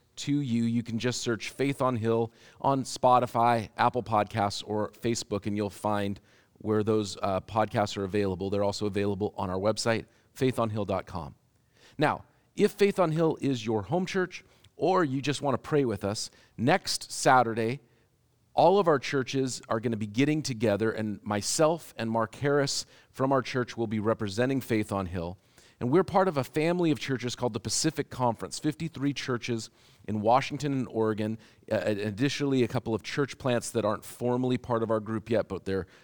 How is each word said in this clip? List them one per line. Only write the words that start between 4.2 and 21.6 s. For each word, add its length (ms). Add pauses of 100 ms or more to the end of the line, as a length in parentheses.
or 280 (100)
Facebook, 460
and 100
you'll 140
find 480 (400)
where 240
those, 400
uh, 160
podcasts 580
are 60
available. 480
They're 120
also 220
available 500
on 140
our 80
website, 480 (300)
faith 240
on 100
hill 160
dot 220
com. 260 (640)
Now, 280 (300)
if 180
Faith 260
on 120
Hill 300
is 240
your 160
home 240
church, 380 (320)
or 280
you 160
just 220
want 140
to 140
pray 140
with 200
us, 260 (280)
next 540
Saturday, 680 (760)
all 240
of 100
our 120
churches 680
are 120
gonna 180
be 80
getting 380
together, 480
and 320
myself 760